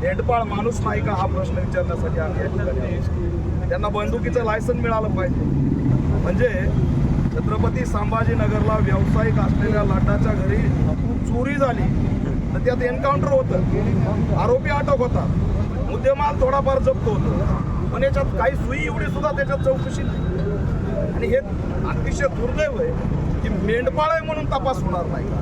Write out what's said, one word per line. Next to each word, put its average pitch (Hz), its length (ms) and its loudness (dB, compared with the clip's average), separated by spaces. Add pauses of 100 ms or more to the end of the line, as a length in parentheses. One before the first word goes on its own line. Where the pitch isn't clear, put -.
मेंढपाळ 240 360 0
माणूस 214 380 -2
नाही 208 200 -2
का, 202 120 -2
हा 190 140 0
प्रश्न 185 320 -2
विचारण्यासाठी 170 600 -2
आम्ही 160 200 -2
या 170 60 -2
ठिकाणी 185 240 -2
आलो. - 960 -2
त्यांना 180 200 -2
बंदुकीचं 226 560 -2
लायसन 220 320 0
मिळालं 226 320 0
पाहिजे. 190 320 0 (840)
म्हणजे 196 260 2 (880)
छत्रपती 208 500 0
संभाजीनगरला 226 920 2
व्यावसायिक - 580 4
असलेल्या 208 440 2
लाटाच्या 202 500 4
घरी - 240 2 (680)
चोरी 254 280 0
झाली, - 280 0 (720)
तर - 100 0
त्यात - 180 0
एन्काउंटर - 460 0
होतं, 523 300 2 (760)
आरोपी 240 340 2
अटक 294 280 0
होता, - 360 0 (560)
मुद्देमाल 277 520 0
थोडाफार 269 360 2
जप्त 262 300 0
होतो, - 360 0 (500)
पण - 80 -2
याच्यात 277 220 0
काही 262 320 0
सुई 254 300 -2
एवढी - 180 -4
सुद्धा - 260 -2
त्याच्यात 277 280 -2
चौकशी - 440 0
नाही. - 160 -2 (960)
आणि 466 120 -2
हे 453 100 2 (520)
अतिशय - 380 -2
दुर्दैव 294 560 -2
आहे 240 100 -2 (500)
की - 60 -2
मेंढपाळ 247 640 0
आहे 320 160 -2
म्हणून 311 200 -4
तपास 269 360 -2
होणार 175 240 -2
नाही - 200 -4
का? - 160 -2